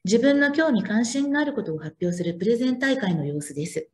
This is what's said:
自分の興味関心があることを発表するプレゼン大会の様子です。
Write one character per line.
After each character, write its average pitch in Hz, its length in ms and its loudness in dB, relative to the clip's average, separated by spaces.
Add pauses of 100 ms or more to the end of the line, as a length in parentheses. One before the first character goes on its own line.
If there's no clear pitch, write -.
自 220 140 4
分 285 200 4
の 285 140 2
興 311 180 2
味 208 120 2
関 220 220 0
心 277 260 -2
が 294 100 0
あ - 20 0
る 285 100 -2
こ 226 100 -4
と 160 120 -6
を 151 40 -8
発 151 220 -12
表 175 140 0
す 175 80 -4
る 170 120 -2
プ 185 100 -4
レ 233 100 4
ゼ 254 140 0
ン 247 100 -2
大 269 180 0
会 185 180 0
の 147 100 -2
様 147 160 -4
子 143 120 -12
で 147 120 -6
す。 160 280 -8